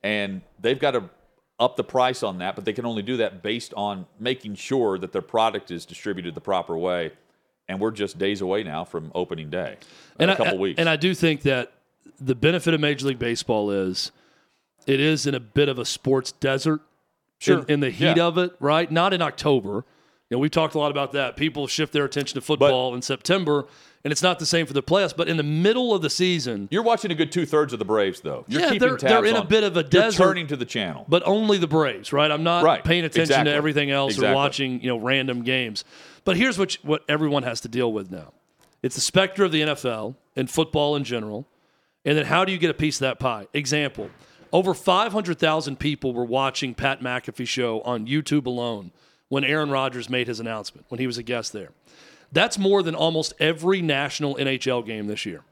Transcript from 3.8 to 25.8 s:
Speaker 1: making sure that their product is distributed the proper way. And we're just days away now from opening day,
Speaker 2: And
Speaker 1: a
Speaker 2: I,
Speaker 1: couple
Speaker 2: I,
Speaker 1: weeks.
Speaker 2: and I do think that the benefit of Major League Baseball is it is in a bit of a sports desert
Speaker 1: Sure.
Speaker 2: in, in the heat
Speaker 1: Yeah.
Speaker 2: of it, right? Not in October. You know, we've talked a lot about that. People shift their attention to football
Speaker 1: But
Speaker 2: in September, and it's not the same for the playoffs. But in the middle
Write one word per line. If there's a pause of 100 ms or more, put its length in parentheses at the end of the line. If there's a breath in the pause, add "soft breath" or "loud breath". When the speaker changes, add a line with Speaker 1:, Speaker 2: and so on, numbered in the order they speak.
Speaker 1:
making
sure
that
their
product
is
distributed
the
proper
way. (560)
And
we're
just
days
away
now
from
opening
day, (420 loud breath)
Speaker 2:
And
Speaker 1:
a
Speaker 2:
I,
Speaker 1:
couple
Speaker 2:
I,
Speaker 1:
weeks.
Speaker 2:
and
I
do
think
that (480)
the
benefit
of
Major
League
Baseball
is (760 soft breath)
it
is
in
a
bit
of
a
sports
desert (580)
Speaker 1:
Sure.
Speaker 2:
in, (100)
in
the
heat
Speaker 1:
Yeah.
Speaker 2:
of
it,
right?
Not
in
October. (460 soft breath)
You
know,
we've
talked
a
lot
about
that.
People
shift
their
attention
to
football
Speaker 1:
But
Speaker 2:
in
September, (380 loud breath)
and
it's
not
the
same
for
the
playoffs.
But
in
the
middle